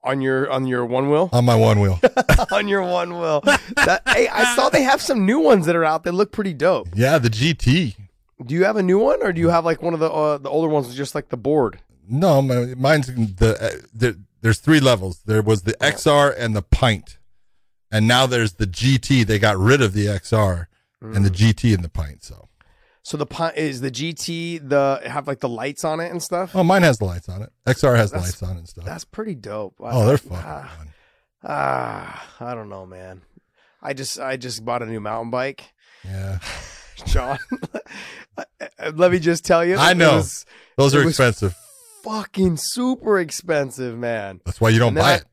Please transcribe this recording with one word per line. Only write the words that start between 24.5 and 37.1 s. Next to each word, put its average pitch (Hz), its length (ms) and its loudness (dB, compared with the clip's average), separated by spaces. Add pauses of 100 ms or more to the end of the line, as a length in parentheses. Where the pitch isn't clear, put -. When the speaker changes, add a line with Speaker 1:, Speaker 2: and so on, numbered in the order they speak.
Speaker 1:
the, 139 480 0
have, 135 240 -8
like, 135 120 -8
the 135 80 -4
lights 131 360 -8
on 156 160 -4
it 170 100 -6
and 170 120 -8
stuff? 175 340 -6
Speaker 2:
Oh, 185 80 2
mine 185 200 4
has 139 140 4
the 107 60 -2
lights 87 240 -8
on 92 140 -12
it. - 80 -16 (160)
X 127 180 2
R 127 120 6
has 107 160 2
the - 40 -8
Speaker 1:
That's, 90 120 -6 (120)
Speaker 2:
lights - 100 -8
on 92 60 -8
it 85 40 -14
and 85 80 -20
stuff. 85 180 -20
Speaker 1:
that's 82 180 -12
pretty 214 300 -10
dope. 104 400 -12 (100)
I 120 80 -10
Speaker 2:
Oh, 117 140 2
they're 139 80 4
Speaker 1:
ah, - 20 0
Speaker 2:
fucking 82 640 -10
fun. 76 100 -18 (560)
Speaker 1:
ah, 64 960 -6
I 120 140 -10
don't 110 160 -14
know, 95 160 -16
man. 92 340 -20 (600)
I 139 100 -8
just, 131 260 -10
I 131 200 -8
just 117 260 -12
bought 120 180 -4
a 113 40 -10
new 110 140 -8
mountain 113 300 -8
bike. 127 340 -6 (380)
Speaker 2:
Yeah. 95 360 -8 (320)
Speaker 1:
<laughs> - 360 -18
John, 135 320 -2 (240)